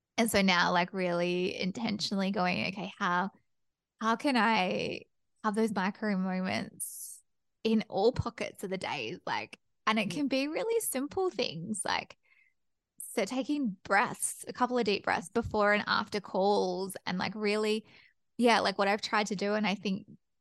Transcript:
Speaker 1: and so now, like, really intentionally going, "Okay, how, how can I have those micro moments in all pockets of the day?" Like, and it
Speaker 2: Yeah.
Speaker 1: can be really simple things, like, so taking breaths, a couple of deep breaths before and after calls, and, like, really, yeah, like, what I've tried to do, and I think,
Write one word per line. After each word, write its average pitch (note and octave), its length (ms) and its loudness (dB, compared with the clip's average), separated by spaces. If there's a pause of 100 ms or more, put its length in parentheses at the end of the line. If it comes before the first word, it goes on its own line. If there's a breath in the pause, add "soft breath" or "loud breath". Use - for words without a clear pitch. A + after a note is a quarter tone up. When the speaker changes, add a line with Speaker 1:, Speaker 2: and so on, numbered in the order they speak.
(180)
Speaker 1:
and A3+ 120 4
so G3+ 120 4
now, F3 300 6
like, F3+ 220 2
really F3+ 640 0
intentionally G3 720 -2
going, F3+ 360 0
"Okay, F#3+ 320 -8
how, F#3 320 0 (680)
how A3 140 2
can C4 220 0
I G#3 640 0 (420)
have G#3+ 120 0
those A3 180 2
micro G3+ 440 0
moments - 1040 -4 (440)
in A3 260 4
all A3 220 4
pockets - 520 -6
of F#3+ 60 -6
the F#3 80 -4
day?" B2 480 -6
Like, - 340 -6 (280)
and A3 120 4
it G#3 100 -2
Speaker 2:
Yeah. - 40 -6
Speaker 1:
can C#4+ 140 -2
be C4+ 200 0
really A4 340 0
simple D4 480 -2
things, G3+ 540 -6
like, - 340 -4 (1000 soft breath)
so G#3+ 100 0
taking C4 580 -2
breaths, - 640 0
a - 60 -10
couple B3 240 0
of A#3 80 2
deep G3+ 180 0
breaths G3 260 0
before G#3 440 2
and G#3 140 2
after G3+ 320 0
calls, F#3+ 760 0 (100)
and, F3+ 120 -4
like, F#3 180 -4
really, G#3+ 500 0 (520 soft breath)
yeah, A#3 220 6
like, G3 180 0
what G3 100 4
I've G3+ 140 2
tried G#3+ 260 0
to G#3 80 -4
do, G3+ 180 -2
and G#3+ 120 0
I G3 100 2
think, - 300 -4 (360)